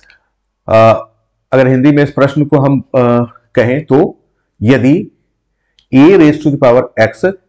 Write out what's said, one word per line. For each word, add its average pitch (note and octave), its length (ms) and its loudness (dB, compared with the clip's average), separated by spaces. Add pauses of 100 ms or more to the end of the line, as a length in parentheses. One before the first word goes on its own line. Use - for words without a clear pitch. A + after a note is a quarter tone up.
(680)
अ, A2 420 2 (420)
अगर C3 140 0
हिंदी C3 260 0
में C#3+ 100 0
इस C#3+ 80 -4
प्रश्न C#3 340 -2
को D3 140 -2
हम, C#3 220 -2
अ, A#2+ 520 -2 (220)
कहें B2+ 300 -2
तो - 400 -2 (380)
यदि C3 480 0 (840)
a C#3 140 6
raise D#3 300 2
to D3 140 -4
the C#3 100 -4
power B2 460 0
x - 240 -6 (160)